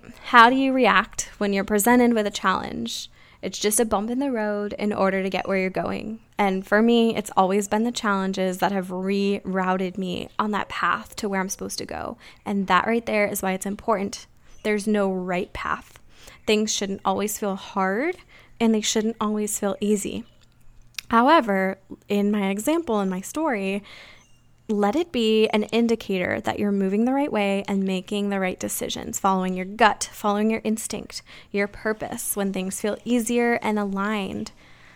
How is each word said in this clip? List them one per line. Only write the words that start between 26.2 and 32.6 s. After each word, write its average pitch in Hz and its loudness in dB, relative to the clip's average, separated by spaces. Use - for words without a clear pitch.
that - -4
you're 202 0
moving 196 2
the 254 2
right 285 0
way 202 0
and 196 0
making 190 -2
the 196 -2
right 185 -2
decisions, - -6
following 185 2
your 185 -6
gut, 208 2
following 214 0
your 220 -2
instinct, - -6
your 202 -2
purpose - -6
when 196 -2
things 190 -6